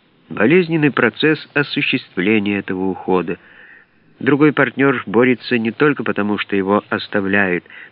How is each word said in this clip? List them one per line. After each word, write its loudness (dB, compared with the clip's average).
болезненный 2
процесс 0
осуществления -2
этого -4
ухода. -2
Другой 2
партнёр 0
борется 2
не -2
только 0
потому, -2
что -4
его 2
оставляют, -2